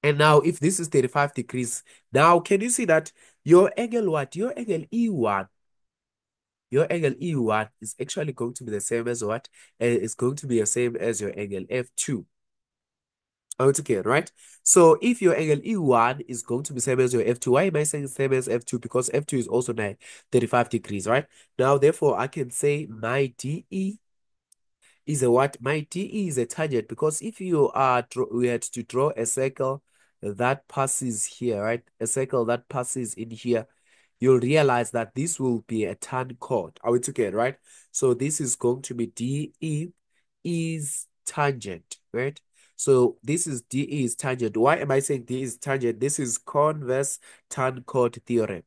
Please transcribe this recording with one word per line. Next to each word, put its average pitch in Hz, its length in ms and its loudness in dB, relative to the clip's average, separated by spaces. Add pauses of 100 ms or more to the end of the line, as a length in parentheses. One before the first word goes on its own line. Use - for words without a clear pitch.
And 147 160 2
now 151 220 8
if 160 180 0
this 151 220 0
is 165 80 -4
thirty-five 143 440 2
degrees, 123 520 -6 (280)
now 170 280 6
can 196 200 0
you 240 100 -4
see 240 160 0
that 160 260 2 (320)
your 175 320 8
angle 226 340 0
what? 143 240 -2
Your 226 240 -4
angle 202 340 -4
E 233 160 0
one 107 380 0 (1200)
your 143 200 4
angle 170 300 0
E 170 160 -4
one 110 320 0 (120)
is 110 200 -12
actually 151 320 -6
going 123 220 -6
to 131 100 -14
be 110 60 -10
the 104 100 -4
same 117 280 -4
as 117 160 -4
what? 110 240 -6 (320)
Uh, 117 60 0
it's 113 280 0
going 131 220 -2
to 143 100 -12
be 117 140 2
the 104 60 0
same 120 300 0
as 107 240 -2
your 101 180 -4
angle 98 320 -8
F 123 160 -4 (100)
two. 117 300 -4 (1300)
Okay, 139 360 2
right? 117 340 0 (320)
So 165 400 8
if 240 180 0
your 180 160 4
angle 151 280 2
E 220 120 -2
one 127 520 4
is 123 140 -8
going 123 220 -4
to - 80 -12
be 123 80 -8
same 127 200 0
as 127 120 4
your 110 140 2
F 120 140 0
two, 123 120 0
why 147 120 4
am 170 120 -2
I 151 60 0
saying 147 240 -4
same 135 260 -2
as 127 160 0
F 117 160 -2
two? 123 140 -6
Because - 340 -2
F 143 140 0
two 139 120 -2
is 113 100 -2
also 120 240 0
nine, 104 240 -4 (340)
thirty-five 120 380 2
degrees, 101 400 -4
right? 135 180 2 (320)
Now, 135 180 4
therefore, 139 420 4
I 131 100 -2
can 131 220 -8
say 147 380 -2
my 120 480 -2
D 147 340 -8
E 190 260 -4 (1120)
is 143 160 -2
a 123 80 4
what? 135 300 2
My 147 200 -2 (100)
D 185 220 -6
E 202 160 -4
is 131 100 -2
a 117 80 0
tangent, 147 400 -4
because 151 340 -4
if - 200 -12
you 170 300 2
are 127 380 2
draw-, - 220 -4
we 120 160 0
had 120 160 -2
to - 220 -10
draw 135 320 0
a 113 100 -4
circle 131 560 -4 (400)
that 120 460 -4
passes 131 560 -4
here, 110 380 -4
right? 117 200 -2 (160)
A 113 80 -4
circle 127 380 -2
that 120 240 -2
passes 123 460 -6
in 113 160 -12
here, 113 360 -2 (540)
you'll 127 180 6
realize 123 540 2
that 113 220 -6
this 139 260 -4
will 120 260 0
be 110 180 -2
a 92 100 -6
tan 127 440 -8
chord. 90 460 -4
Are 117 80 2
we 123 80 4
together, 101 360 -2
right? 120 200 0 (340)
So 127 240 2
this 139 260 -2
is 131 140 -2
going 127 280 -2
to 127 120 -10
be 117 120 -4
D 135 540 -6
E 156 280 -4 (560)
is 165 600 -4 (200)
tangent, 120 680 -4 (160)
right? 131 280 -6 (360)
So 127 480 4
this 156 220 -2
is 131 160 -6
D 135 280 -4
E 143 140 -2
is 117 100 -4
tangent. 127 420 -4
Why 131 200 6
am 143 140 -4
I 135 100 4
saying 135 240 -4
D 127 180 -6
is 123 140 -8
tangent? 123 440 -2
This 143 200 -2
is 123 180 -4
converse 143 800 -2 (300)
tan 131 340 -4
chord 123 440 0
theorem. 104 400 -2